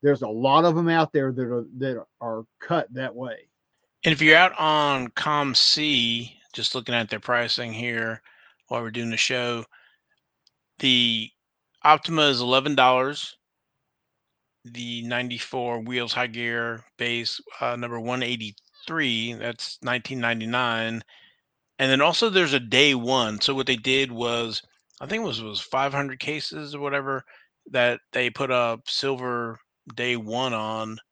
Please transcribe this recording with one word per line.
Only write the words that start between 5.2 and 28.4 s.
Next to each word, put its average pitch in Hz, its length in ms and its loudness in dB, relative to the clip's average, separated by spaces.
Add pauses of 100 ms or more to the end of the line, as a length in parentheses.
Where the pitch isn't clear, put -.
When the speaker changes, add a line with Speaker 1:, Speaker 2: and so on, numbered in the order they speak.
Speaker 2:
C, 120 800 0 (140)
just - 240 -6
looking 127 180 -4
at 113 160 0
their 110 100 -6
pricing 120 540 -2
here 113 480 -4 (460)
while 120 140 -2
we're 113 100 -6
doing 117 180 -4
the 113 80 -4
show, 120 480 -2 (1120)
the 120 520 2 (520)
Optima 151 400 4
is 135 180 4
eleven 135 340 2
dollars. 131 600 4 (1300)
The 120 380 -8
ninety-four 120 800 -4
wheels, 120 320 -4
high 123 140 0
gear, 117 560 -4 (140)
base, 120 420 -2 (200)
uh, 123 160 -2
number 120 240 -8
one 123 240 -4
eighty-three, 120 1080 -4
that's 113 480 -8
nineteen 123 380 -4
ninety-nine. 117 840 -2 (760)
And 135 120 2
then 135 100 4
also 170 280 4
there's 180 240 4
a 139 60 4
day 127 340 2
one. 120 480 0
So 139 140 0
what 131 120 -2
they 131 80 2
did 131 360 0
was, 117 500 -4 (400)
I 127 60 -8
think 220 160 -4
it 202 40 -4
was, 113 140 -6
was 107 180 -8
five 135 340 -2
hundred 139 260 -4
cases 147 560 -8
or 143 40 -10
whatever 139 440 -4 (480)
that 120 280 2 (120)
they 123 180 0
put 127 220 -4